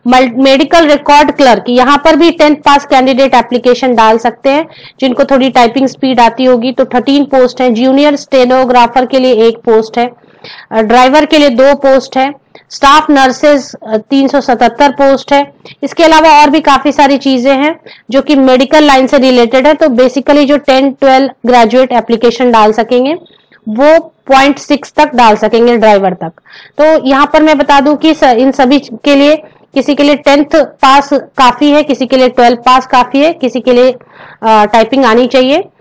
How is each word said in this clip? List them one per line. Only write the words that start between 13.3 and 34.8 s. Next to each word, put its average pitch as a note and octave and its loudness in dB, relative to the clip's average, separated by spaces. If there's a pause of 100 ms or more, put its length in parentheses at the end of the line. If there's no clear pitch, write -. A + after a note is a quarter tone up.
अ, A3 -4
तीन C4+ -2
सौ C#4 -2
सतहत्तर A#3+ 0
पोस्ट C#4 -2
है। C#4 -2 (300)
इसके D4+ -4
अलावा D#4 4
और D4 2
भी D4+ 0
काफी C#4 0
सारी C#4 0
चीजें C4+ -2
हैं D4 -4 (300)
जो C4 0
कि D4 -2
मेडिकल C4+ 2
लाइन C4 2
से C#4+ 0
रिलेटेड B3+ 0
है। D4+ 2
तो D#4 0
basically C4+ 0
जो C#4+ 0
टेन, C4 -2
ट्वेल्व C4+ 0 (160)
graduate B3 0
application A#3 -2
डाल G#3+ 2
सकेंगे, B3 -2 (540)
वो C#4+ 2 (280)
पॉइंट C4+ 0
सिक्स - -6
तक D4+ 0
डाल A3+ 2
सकेंगे, A#3 0
driver G3+ 0
तक। E3+ -12 (480)
तो D4+ 0
यहाँ C#4 0
पर D#4 2
मैं D#4 2
बता C#4+ 0
दूं C#4+ 0
कि D#4 0
स-, D#4 -2
इन B3+ 2
सभी C4+ 0
के C#4 -4
लिए, D4 2 (380)
किसी C#4 -2
के C#4+ -2
लिए C#4+ 0
टेंथ C#4+ 0
पास C#4 0
काफी C4+ -2
है, D4 2
किसी C4 -6
के C4 -2
लिए B3+ 2
ट्वेल्व A#3+ 0
pass B3+ 0
काफी B3+ 0
है, D#4+ 0
किसी C4 -6
के B3 -2
लिए, B3 2 (520)
अ, A3 2
typing A3+ 0